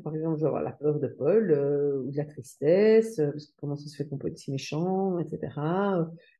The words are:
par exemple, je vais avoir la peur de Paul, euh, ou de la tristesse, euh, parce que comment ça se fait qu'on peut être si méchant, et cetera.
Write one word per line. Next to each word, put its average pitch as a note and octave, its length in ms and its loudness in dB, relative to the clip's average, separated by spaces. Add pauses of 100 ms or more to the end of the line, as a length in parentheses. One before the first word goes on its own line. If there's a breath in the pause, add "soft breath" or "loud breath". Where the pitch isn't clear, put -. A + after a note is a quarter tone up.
par D#3 140 -6
exemple, D#3 220 -2
je D3+ 40 -2
vais D#3 60 4
avoir B2 140 0
la - 100 -4
peur D3 260 0
de C3+ 80 -2
Paul, E3+ 460 2
euh, C#3+ 480 2
ou B2+ 100 -6
de C#3 60 -8
la D3 80 -2
tristesse, G#3 960 2
euh, D3 120 2
parce D3+ 160 -8
que - 120 -20
comment C#3+ 180 -6
ça D3 120 -14
se - 60 -16
fait D3 140 -8
qu'on D3 80 -8
peut - 120 -6
être D#3+ 100 -8
si - 120 -10
méchant, F3 680 -2
et D#3 100 -4
cetera. E3 840 0 (300 loud breath)